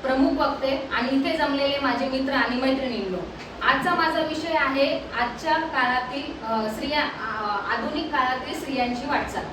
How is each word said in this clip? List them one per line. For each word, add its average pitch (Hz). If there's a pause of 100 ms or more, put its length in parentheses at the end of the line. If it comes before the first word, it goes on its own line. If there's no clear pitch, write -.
प्रमुख 269
वक्ते 277
आणि 247
इथे 311
जमलेले 277
माझे 269
मित्र 269
आणि 247
मैत्रिणींनो, 240 (500)
आजचा 349
माझा 320
विषय 320
आहे 277 (200)
आजच्या 311
काळातील, 269
अ, 220
स्त्रिया, 269
अ, - (280)
आधुनिक 302
काळातील 269
स्त्रियांची 247
वाटचाल. -